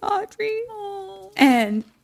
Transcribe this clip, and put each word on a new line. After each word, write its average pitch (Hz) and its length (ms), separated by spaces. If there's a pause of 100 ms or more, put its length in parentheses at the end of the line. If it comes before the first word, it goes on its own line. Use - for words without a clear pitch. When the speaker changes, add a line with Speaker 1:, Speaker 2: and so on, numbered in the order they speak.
Speaker 1:
Audrey. 427 500 (180)
Speaker 2:
Oh. 392 680
Speaker 1:
And 226 460 (220)